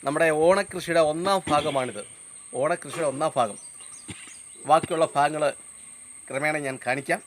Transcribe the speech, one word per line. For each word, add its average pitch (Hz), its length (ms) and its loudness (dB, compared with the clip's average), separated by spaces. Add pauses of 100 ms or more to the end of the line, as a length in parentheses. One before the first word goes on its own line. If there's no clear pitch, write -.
നമ്മുടെ 151 200 2 (180)
ഓണക്കൃഷിയുടെ 180 680 2
ഒന്നാം 185 280 0 (120)
ഭാഗമാണിത്. 139 500 0 (600)
ഓണക്കൃഷിയുടെ 156 520 -2
ഒന്നാം 151 240 -2
ഭാഗം. 110 220 0 (1120)
ബാക്കിയുള്ള 160 440 2
ഭാഗങ്ങൾ 151 300 0 (840)
ക്രമേണ 151 380 -2
ഞാൻ 131 200 -6
കാണിക്കാം. 131 400 -2